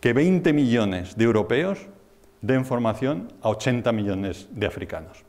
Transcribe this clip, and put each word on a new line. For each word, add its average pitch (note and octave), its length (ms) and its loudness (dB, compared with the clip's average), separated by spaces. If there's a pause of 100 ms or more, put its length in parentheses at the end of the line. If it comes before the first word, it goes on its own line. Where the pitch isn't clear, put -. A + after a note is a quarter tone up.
que A#2+ 120 2
veinte F3 380 4
millones A2+ 640 0
de A2+ 100 4
europeos A#2+ 640 0 (540)
den C3 240 2
formación C3 680 -2 (100)
a A2 80 0
ochenta A#2+ 420 0
millones G2 600 -4
de G2+ 140 -4
africanos. F2 640 -8